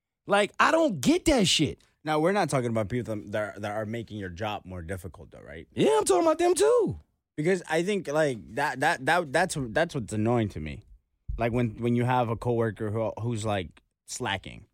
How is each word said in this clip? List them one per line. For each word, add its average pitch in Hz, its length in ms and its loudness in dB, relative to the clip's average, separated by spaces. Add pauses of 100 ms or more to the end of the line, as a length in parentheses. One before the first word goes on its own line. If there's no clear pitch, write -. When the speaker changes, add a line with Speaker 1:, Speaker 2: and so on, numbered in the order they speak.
(260)
Speaker 1:
Like, 202 340 2
I 254 100 6
don't 302 300 4
get 339 260 4
that 254 220 6
shit. 135 300 0 (260)
Speaker 2:
Now, 156 140 2
we're 165 140 4
not 196 160 2
talking 127 220 0
about 110 180 0
people 110 280 -4 (100)
that 104 300 -6
are, 101 40 -14
that 104 120 -6
are 107 140 -4
making 107 320 -8
your 95 120 -8
job 104 340 -6
more 90 180 -10
difficult, 87 500 -12
though, 50 140 -20
right? 78 280 -16
Speaker 1:
Yeah, 440 240 4
I'm 403 60 0
talking 359 200 4
about 320 140 4
them, 349 160 4
too. 403 440 4 (380)
Speaker 2:
Because 180 320 0
I 160 140 2
think, 190 260 -4
like, 143 300 2 (160)
that, 131 260 -2
that, 143 260 0
that, 160 260 2
that's, 170 260 2
that's 139 360 -2
what's 117 180 -6
annoying 110 380 2
to 78 100 -8
me. 76 220 -10 (560)
Like, 117 140 0
when, 120 180 0 (100)
when 120 160 2
you 120 80 2
have 123 240 2
a 113 80 -4
coworker 113 540 -2
who, 110 300 -2
who's, 113 240 -4
like, 101 240 -2 (380)
slacking. 95 680 -8